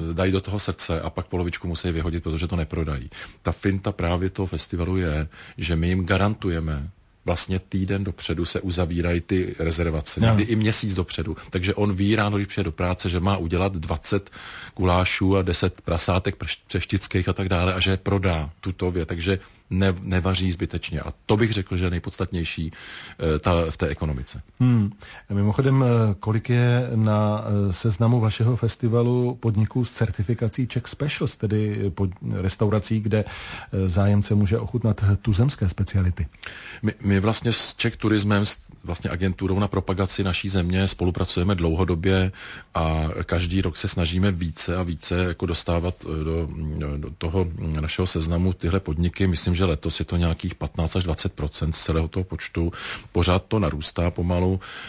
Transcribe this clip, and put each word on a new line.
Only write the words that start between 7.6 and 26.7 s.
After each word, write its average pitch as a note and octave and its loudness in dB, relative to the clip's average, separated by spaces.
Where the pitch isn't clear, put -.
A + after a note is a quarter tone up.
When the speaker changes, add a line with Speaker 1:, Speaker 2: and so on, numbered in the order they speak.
Speaker 1:
dopředu F2 -4
se - -4
uzavírají E2+ 0
ty F2+ -2
rezervace. E2 -2
Speaker 2:
Ano. A2+ 6
Speaker 1:
Někdy G#2 2
i G#2+ 2
měsíc G#2+ 2
dopředu. E2 -4
Takže F#2 0
on G#2 2
ví G2+ 2
ráno, G#2 2
když G2+ 0
přijde G2 -2
do E2 -4
práce, F2+ -2
že F2 0
má G2 2
udělat F#2 0
dvacet E2 -4
gulášů F#2 2
a F#2+ 4
deset F2+ 0
prasátek F2+ 0
prš-, - -8
přeštických - -2
a F#2+ 2
tak F#2+ -2
dále F#2 2
a F#2 -2
že F#2 2
je F#2+ 2
prodá F#2 0
tutově. F2+ -2
Takže F2+ 0
ne-, F#2 2
nevaří F#2 0
zbytečně. E2 -4
A - -6
to G#2+ 4
bych A2+ 4
řekl, F#2+ -2
že F2+ 0
je F2 0
nejpodstatnější, E2+ -4
eh, - 2
ta-, E2+ 2
v - -8
té E2 -2
ekonomice. C#2+ -6
Speaker 2:
Hmm. A#2 4
Mimochodem, A#2 4
eh, A2+ 4
kolik A2+ 0
je B2 4